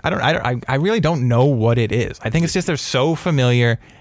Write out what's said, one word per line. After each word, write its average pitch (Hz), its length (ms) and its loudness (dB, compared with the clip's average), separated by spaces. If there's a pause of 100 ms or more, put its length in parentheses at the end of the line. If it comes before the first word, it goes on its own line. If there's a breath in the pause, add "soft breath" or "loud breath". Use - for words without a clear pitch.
I 170 60 -4
don't, 185 120 -2
I 135 120 0
don't, - 120 -4
I, 123 280 -4
I - 20 0
really 202 240 0
don't 151 300 0
know 120 160 4
what 117 320 2
it 113 160 0
is. 117 300 -4
I - 60 -4
think 160 140 0
it's 160 100 -2
just 185 140 -2
they're 175 100 0
so 143 380 0
familiar. 123 640 2 (220 loud breath)